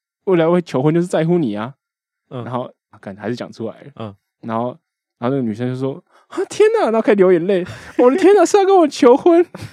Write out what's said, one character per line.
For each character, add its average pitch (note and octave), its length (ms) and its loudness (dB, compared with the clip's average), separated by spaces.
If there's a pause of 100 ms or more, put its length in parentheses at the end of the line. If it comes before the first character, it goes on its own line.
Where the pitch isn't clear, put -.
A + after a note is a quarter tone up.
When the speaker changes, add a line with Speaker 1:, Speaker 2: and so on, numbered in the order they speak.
(260)
Speaker 1:
未 F#3 120 0
来 D#3+ 100 2
会 F3 140 0
求 C3 200 -6
婚， D3+ 120 2
就 E3+ 80 0
是 F3 60 -4
在 D#3+ 180 -2
乎 F3 120 0
你 A#2 180 -2
啊。” A#2 200 -10 (540)
Speaker 2:
嗯。 B2 140 -14
Speaker 1:
然 A#2 100 -12
后， B2 100 -6 (260)
啊， G#2 100 -20
干， G2+ 160 -16
还 G#2 140 -10
是 A#2+ 60 -6
讲 A2 160 -12
出 A2 160 -12
来 - 140 -16
了。 C#3 160 -20
Speaker 2:
嗯。 G#2+ 180 -14 (260)
Speaker 1:
然 A2+ 160 -8
后， B2 120 -6 (500)
然 A#2+ 100 -4
后 C#3 60 -2
那 - 0 -
个 C3+ 60 -4
女 A2 120 -4
生 B2 180 -6
就 B2+ 80 -8
说 C3+ 240 -8 (240)
：“啊， - 220 -6
天 G#4+ 180 2 (120)
哪！” F4 100 0
然 A3 40 -2
后 A3+ 80 0
开 A#3+ 100 2
始 G#3+ 60 4
流 F#3 140 4
眼 E3+ 140 0
泪 F#3 180 -2 (360)
，“我 B3 100 6
的 C#4+ 80 0
天 F#4 160 4
哪， F#4+ 100 4
是 F#4 140 2
要 G4 80 2
跟 G4 100 4
我 E4 120 6
求 B3+ 280 4
婚。” E4+ 300 4 (280)